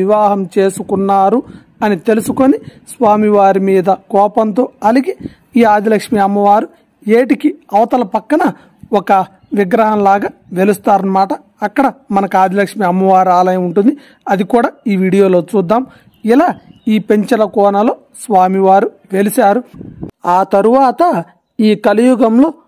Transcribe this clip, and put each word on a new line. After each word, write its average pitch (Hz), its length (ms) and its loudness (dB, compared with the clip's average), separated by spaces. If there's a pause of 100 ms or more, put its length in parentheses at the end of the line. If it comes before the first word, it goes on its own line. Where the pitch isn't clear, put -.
వివాహం 202 400 0 (140)
చేసుకున్నారు 196 840 0 (460)
అని 208 120 0 (120)
తెలుసుకొని 262 480 0 (340)
స్వామివారి 208 760 2
మీద 190 200 0 (240)
కోపంతో 208 500 0 (260)
అలిగి 262 240 0 (460)
ఈ 233 40 4 (120)
ఆదిలక్ష్మి 208 520 -2
అమ్మవారు 202 400 0 (500)
ఏటికి 269 320 0 (280)
అవతల 240 260 0 (120)
పక్కన 302 280 -2 (560)
ఒక 190 120 -2 (480)
విగ్రహంలాగా 208 720 0 (280)
వెలుస్తారన్నమాట. 196 760 0 (340)
అక్కడ 277 180 -2 (300)
మనకు 196 280 -2
ఆదిలక్ష్మి 190 480 -2
అమ్మవారి 185 480 2
ఆలయం 185 280 0
ఉంటుంది. 202 260 0 (380)
అది 196 220 -2
కూడా 240 160 2 (220)
ఈ 202 120 -2
వీడియోలో 185 360 2 (120)
చూద్దాం. 208 300 -2 (520)
ఇలా 311 140 2 (460)
ఈ - 20 2 (140)
పెంచల 214 340 0 (120)
కోనలో 202 380 0 (300)
స్వామివారు 190 640 2 (260)
వెలిశారు. 202 480 0 (760)
ఆ 185 40 2 (140)
తరువాత 247 480 2 (640)
ఈ - 20 4 (160)
కలియుగంలో 240 640 2 (180)